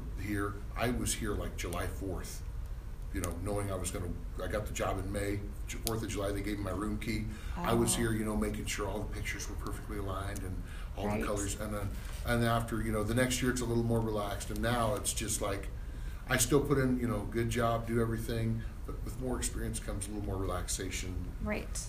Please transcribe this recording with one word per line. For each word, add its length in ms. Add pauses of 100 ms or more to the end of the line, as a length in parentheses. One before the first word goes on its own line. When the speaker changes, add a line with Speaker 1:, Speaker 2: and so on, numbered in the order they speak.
(220)
Speaker 1:
here, 340 (220)
I 140
was 220
here, 200
like, 220
July 320
fourth, 540 (720)
you 80
know, 120 (120)
knowing 260
I 40
was 160
gonna, 180 (340)
I 40
got 180
the 80
job 260
in 120
May, 280 (280)
Ju-, 100 (100)
fourth 160
of 60
July, 240
they 80
gave 160
me 80
my 60
room 260
key. 280 (300)
I 180
was 220
Speaker 2:
Oh. 40
Speaker 1:
here, 120
you 140
know, 100
making 300
sure 220
all 120
the 60 (100)
pictures 340
were 60
perfectly 440
aligned 400
and 220 (360)
all 60
the 80
Speaker 2:
Right. 140
Speaker 1:
colors. 360
And 120
then, 160 (360)
and 180
after, 380
you 100
know, 120
the 120
next 260
year 100
it's 100
a 40
little 200
more 160
relaxed. 480
And 120
now 340
it's 180
just 280
like, 280 (600)
I 80
still 220
put 180
in, 220
you 80
know, 240
good 180
job, 380
do 140
everything, 600 (240)
but 180
with 160
more 180
experience 420
comes 280
a 40
little 140
more 120
relaxation. 800 (260)
Speaker 2:
Right. 480